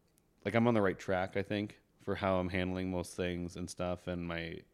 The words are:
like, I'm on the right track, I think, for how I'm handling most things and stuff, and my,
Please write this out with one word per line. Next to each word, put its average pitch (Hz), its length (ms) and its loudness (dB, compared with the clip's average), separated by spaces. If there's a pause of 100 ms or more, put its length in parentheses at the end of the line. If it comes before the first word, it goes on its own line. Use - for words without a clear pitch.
(440)
like, 104 100 0
I'm 117 140 6
on 120 60 4
the 107 80 6
right 92 160 4
track, 95 380 -2
I 101 60 2
think, 104 380 -2 (240)
for 98 100 0
how 95 220 2
I'm 90 120 2
handling 92 420 0
most 90 260 -4
things 87 400 -4
and 87 120 -6
stuff, 90 380 -4
and 87 220 -4
my, 82 320 -6 (140)